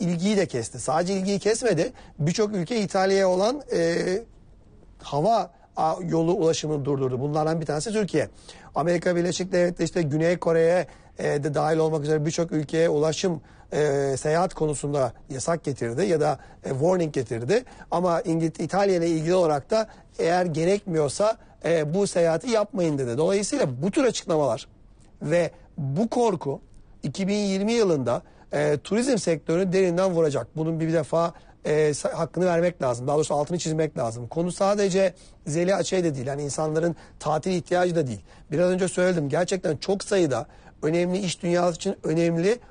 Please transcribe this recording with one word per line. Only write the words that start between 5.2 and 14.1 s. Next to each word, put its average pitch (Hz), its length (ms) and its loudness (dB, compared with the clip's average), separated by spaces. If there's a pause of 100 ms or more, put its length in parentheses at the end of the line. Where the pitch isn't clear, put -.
a-, 160 200 0 (120)
yolu 165 240 2
ulaşımını 156 520 0
durdurdu. 131 360 -2
Bunlardan 156 400 0
bir 151 60 -6
tanesi 156 260 -4
Türkiye. 170 360 0 (460)
Amerika 175 420 0
Birleşik 180 360 -2
Devletleri 175 320 2
işte 170 180 0
Güney 160 340 2
Kore'ye, 165 500 2 (320)
e, 147 260 -2
de 151 100 -2
dahil 156 220 2
olmak 156 280 0
üzere 151 220 0
birçok 165 260 -2
ülkeye 160 360 2
ulaşım, 156 520 0 (320)
e, 139 460 2